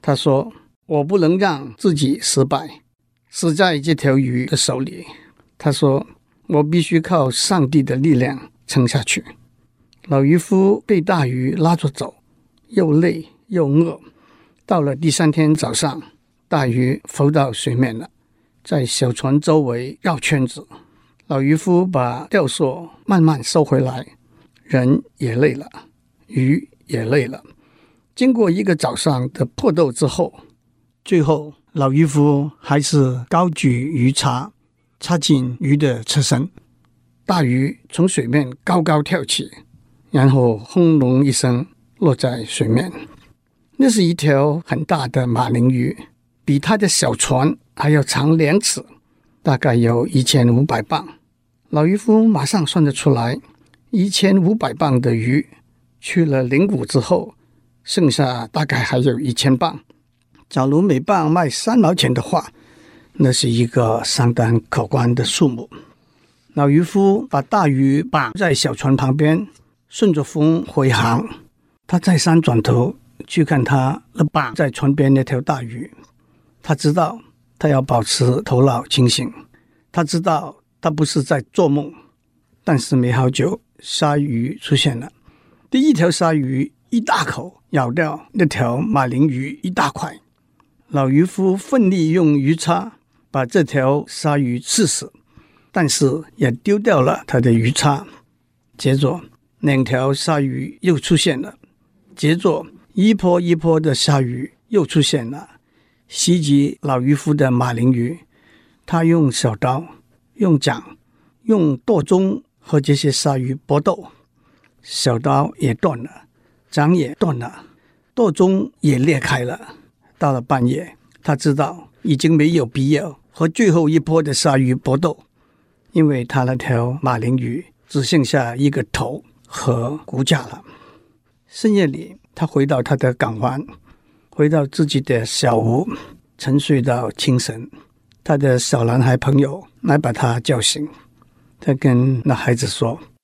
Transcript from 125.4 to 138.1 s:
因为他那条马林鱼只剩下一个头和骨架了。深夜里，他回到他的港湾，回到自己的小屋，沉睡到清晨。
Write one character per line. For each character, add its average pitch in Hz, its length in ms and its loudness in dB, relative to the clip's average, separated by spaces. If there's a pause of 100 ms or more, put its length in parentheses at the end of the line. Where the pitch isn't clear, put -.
因 156 160 4
为 131 160 0
他 127 200 0
那 131 120 -2
条 123 460 -2
马 127 160 0
林 120 180 -2
鱼 123 260 -6 (240)
只 143 160 -4
剩 143 220 2
下 120 320 -2
一 143 140 2
个 135 200 -4
头 120 320 -6 (240)
和 123 600 -4
骨 135 180 -4
架 151 140 2
了。 - 240 -12 (840)
深 - 280 -2
夜 190 120 2
里， 160 300 -8 (180)
他 160 120 -4
回 139 180 0
到 139 180 -2
他 139 140 -2
的 127 160 0
港 113 280 -4
湾， 127 220 -4 (680)
回 151 180 0
到 151 180 2
自 151 200 -2
己 143 160 -2
的 113 240 -2
小 117 320 0
屋， 117 280 0 (520)
沉 135 200 0
睡 139 220 0
到 120 300 -2
清 123 280 0
晨。 117 320 -8 (540)